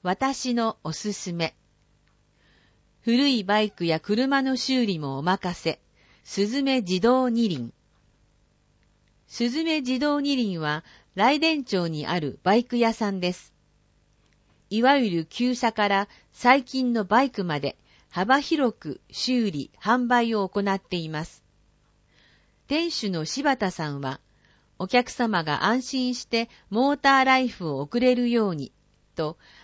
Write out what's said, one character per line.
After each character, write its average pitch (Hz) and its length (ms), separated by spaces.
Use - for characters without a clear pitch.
私 247 500
の 226 300
お 160 80
す 208 200
す 180 220
め。 170 220
古 247 260
い 240 160
バ 208 180
イ 214 100
ク - 140
や 160 140
車 269 420
の 262 140
修 254 300
理 185 140
も 135 180
お 139 60
任 180 360
せ。 - 200
す - 220
ず 254 160
め 262 200
自 185 180
動 254 300
二 226 200
輪。 127 240
す 240 220
ず 302 140
め 311 180
自 254 180
動 294 220
二 285 140
輪 196 260
は、 151 220
雷 254 240
電 311 240
町 180 240
に 156 180
あ 175 140
る 147 240
バ 190 120
イ 240 80
ク 240 140
屋 226 160
さ 208 180
ん 196 80
で 180 140
す。 - 200
い 220 140
わ 277 140
ゆ 233 120
る 165 160
旧 247 300
車 240 160
か 208 160
ら 202 200
最 254 320
近 254 300
の 220 120
バ 226 180
イ 269 80
ク 196 120
ま 156 160
で 139 180
幅 220 300
広 277 360
く - 260
修 240 380
理、 147 220
販 240 260
売 233 280
を 196 120
行 202 140
っ 196 180
て - 180
い 160 120
ま 156 160
す。 - 180
店 330 240
主 214 180
の 160 160
柴 269 320
田 185 140
さ 156 180
ん 143 120
は、 139 180
お 185 100
客 247 220
様 214 340
が 151 220
安 240 160
心 254 320
し - 120
て 226 240
モ 262 240
ー 277 40
タ 269 220
ー 262 40
ラ 262 160
イ 262 80
フ 175 220
を 139 100
送 147 200
れ 254 140
る 240 160
よ 226 200
う 170 60
に 139 160
と、 160 220